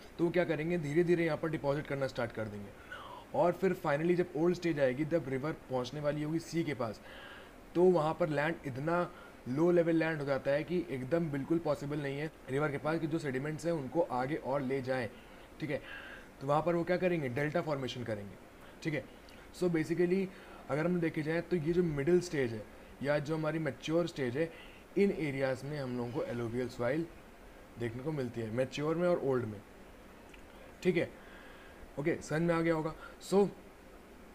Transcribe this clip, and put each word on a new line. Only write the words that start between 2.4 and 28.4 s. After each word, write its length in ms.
देंगे। 240
और 160
फिर 220
finally 420
जब 200
old 200
stage 240
आएगी, 260
जब 220
river 240
पहुँचने 480
वाली 240
होगी 160
सी 240
के 100
पास, 280
तो 80
वहाँ 300
पर 160
land 260
इतना 460
low 220
level 240
land 240
हो 60
जाता 260
है 120
कि 260
एकदम 400
बिल्कुल 300
possible 400
नहीं 200
है 120
river 220
के 60
पास 220
कि 80
जो 120
sediments 460
हैं 80
उनको 280
आगे 340
और 260
ले 200
जाएं। 280
ठीक 100
है, 120
तो 60
वहाँ 140
पर 140
वो 80
क्या 140
करेंगे, 320
डेल्टा 320
formation 420
करेंगे। 320
ठीक 100
है, 120
so 140
basically 580
अगर 160
हम 140
देखे 240
जाए 180
तो 140
ये 180
जो 100
middle 380
stage 320
है 120
या 160
जो 160
हमारी 240
mature 480
stage 300
है, 140
इन 140
areas 540
में 140
हम 180
लोगों 140
को 80
alluvial 640
soil 220
देखने 240
को 80
मिलती 300